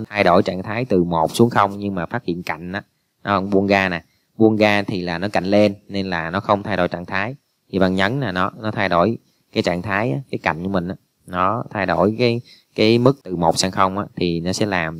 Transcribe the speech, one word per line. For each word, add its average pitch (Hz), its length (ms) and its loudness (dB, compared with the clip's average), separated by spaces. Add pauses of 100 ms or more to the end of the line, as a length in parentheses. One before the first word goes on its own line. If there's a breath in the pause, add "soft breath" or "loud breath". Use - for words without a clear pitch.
thay 104 140 0
đổi 90 200 6
trạng 92 200 -4
thái 110 220 -6
từ 92 180 2
một 82 280 0
xuống 120 180 4
không, 104 280 2
nhưng 101 180 -6
mà 85 100 -6
phát 120 200 -8
hiện 87 180 -6
cạnh 85 280 -10
á, 101 120 -8 (400)
nó 101 120 0
không 95 140 -2
buông 98 180 2
ra 98 220 2
nè. 85 140 -6 (340)
Buông 110 180 6
ra 104 280 4
thì 98 180 -4
là 87 160 -4
nó 92 160 -4
cạnh 87 100 0
lên 101 320 4 (120)
nên 98 180 -4
là 82 240 -4
nó 92 100 -4
không 101 240 2
thay 101 140 -4
đổi 90 100 2
trạng 87 180 -8
thái. 101 300 -6 (360)
Thì 98 80 0
bạn 92 160 2
nhấn 101 240 0
nè, 113 120 -4
nó, 92 260 -2
nó 110 140 -6
thay 104 180 -2
đổi 92 280 2 (360)
cái 107 100 0
trạng 87 180 -2
thái 107 300 -2
á, 139 60 -4 (140)
cái 110 120 -6
cạnh 82 200 -2
của 95 60 -4
mình 92 180 -2
á, 95 80 -8 (320)
nó 95 420 -2
thay 98 160 -4
đổi 92 340 2
cái, 120 220 0 (340 soft breath)
cái 110 220 4
mức 127 160 4 (100)
từ 90 120 -8
một 85 220 2
sang 92 140 0
không 95 260 0
á, 104 80 -4 (100)
thì 87 240 -2
nó 87 140 -2
sẽ 110 120 -2
làm 85 340 -2